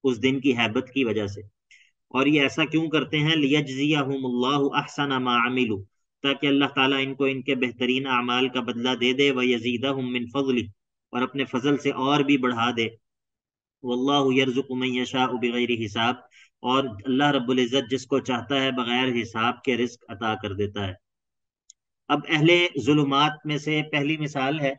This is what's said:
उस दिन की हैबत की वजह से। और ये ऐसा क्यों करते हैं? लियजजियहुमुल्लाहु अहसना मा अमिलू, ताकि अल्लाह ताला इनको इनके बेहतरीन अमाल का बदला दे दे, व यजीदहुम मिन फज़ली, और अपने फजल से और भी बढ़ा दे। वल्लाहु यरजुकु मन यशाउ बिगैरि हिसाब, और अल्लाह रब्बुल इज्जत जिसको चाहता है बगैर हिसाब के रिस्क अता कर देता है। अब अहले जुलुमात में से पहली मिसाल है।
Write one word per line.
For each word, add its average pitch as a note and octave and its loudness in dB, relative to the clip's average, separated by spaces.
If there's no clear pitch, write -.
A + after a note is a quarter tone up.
उस B2+ 2
दिन C3 2
की C3+ 2
हैबत A#2 0
की C#3 2
वजह G#2+ -2
से। G#2 -10
और C3+ 2
ये D3 4
ऐसा C#3 0
क्यों D#3+ 0
करते D3 0
हैं? D#3 2
लियजजियहुमुल्लाहु C#3 0
अहसना C#3+ -2
मा B2 0
अमिलू, B2 -2
ताकि C#3 0
अल्लाह C#3 2
ताला C3+ 2
इनको C3+ -2
इनके C3+ -2
बेहतरीन B2 -2
अमाल B2 0
का C3 -2
बदला A#2+ -2
दे A#2+ 2
दे, C#3 4
व B2+ 0
यजीदहुम B2 -2
मिन A#2+ -4
फज़ली, C3 -2
और B2 -2
अपने C3+ -4
फजल C3+ 0
से C#3+ -2
और C#3+ 2
भी C#3+ 4
बढ़ा A#2+ 0
दे। A2+ -2
वल्लाहु C3+ 2
यरजुकु C3 0
मन B2+ -2
यशाउ B2+ -2
बिगैरि A#2+ 0
हिसाब, A#2 -2
और C3 2
अल्लाह C3+ 2
रब्बुल B2+ 0
इज्जत B2 0
जिसको C3 -2
चाहता C3 -2
है C3+ 0
बगैर B2 0
हिसाब A#2 -2
के B2 2
रिस्क A#2+ -4
अता A2 -4
कर G2 -6
देता G2+ -4
है। F2+ -8
अब D3 -2
अहले D#3+ 6
जुलुमात C#3+ 2
में D3+ -2
से D3+ -2
पहली D3 0
मिसाल D3 -2
है। C#3 -2